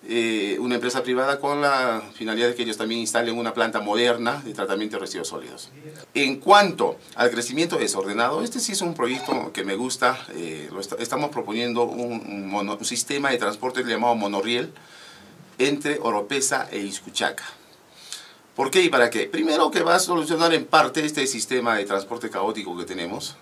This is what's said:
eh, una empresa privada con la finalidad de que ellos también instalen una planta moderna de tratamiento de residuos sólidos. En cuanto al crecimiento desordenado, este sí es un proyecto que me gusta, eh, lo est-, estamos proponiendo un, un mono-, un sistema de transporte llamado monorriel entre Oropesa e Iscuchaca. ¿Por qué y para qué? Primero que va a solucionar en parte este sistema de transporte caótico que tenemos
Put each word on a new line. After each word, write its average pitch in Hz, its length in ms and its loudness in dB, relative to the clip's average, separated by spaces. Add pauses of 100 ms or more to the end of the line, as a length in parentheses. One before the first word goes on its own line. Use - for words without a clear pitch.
eh, 110 560 0
una 123 160 0
empresa 123 280 -2
privada 131 360 2
con 143 220 0
la 127 400 2 (120)
finalidad 113 340 0
de 120 80 2
que 120 80 -2
ellos 113 120 -2
también 113 260 -2
instalen 117 360 0
una 117 160 -2
planta 113 280 0
moderna 117 640 2
de 110 100 -10
tratamiento 104 440 -4
de 98 40 -4
residuos 85 260 -6
sólidos. 64 420 -12 (440)
En 135 260 0
cuanto 190 580 6 (180)
al 120 140 4
crecimiento 135 480 -2
desordenado, 113 640 0
este 240 180 -6
sí 226 120 -4
es 190 100 -2
un 170 140 -4
proyecto 131 580 -2
que - 100 -4
me 98 120 -4
gusta, 123 420 0 (160)
eh, 80 380 -8
lo 90 100 -8
est-, - 180 -8
estamos 123 300 -2
proponiendo 117 540 -2
un, 120 300 -4
un 101 360 -8
mono-, 101 280 -2
un 110 80 -8
sistema 139 440 -2
de 123 80 2
transporte 123 460 -2
llamado 117 320 2
monorriel 104 580 -2 (840)
entre 143 400 2
Oropesa 117 720 0
e 104 80 -4
Iscuchaca. - 640 -4 (1120)
¿Por - 160 0
qué 185 100 6
y 175 80 6
para 120 220 6
qué? 110 160 0
Primero 175 420 4
que 185 140 0
va 165 120 6
a - 40 6
solucionar 165 540 2
en 143 120 2
parte 151 400 4
este 147 220 0
sistema 117 480 0
de 101 100 0
transporte 101 460 -4
caótico 98 440 -2
que 87 100 -6
tenemos 87 560 -8